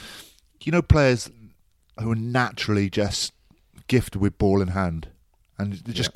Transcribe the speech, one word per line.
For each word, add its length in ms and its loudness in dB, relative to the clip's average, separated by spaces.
you 100 -2
know, 100 4
players 480 2
who 100 -2
are 60 0
naturally 760 0
just 420 -2
gifted 340 0
with 180 0
ball 220 4
in 80 0
hand, 400 -2
and 160 -4
they're 200 -10
just 220 -2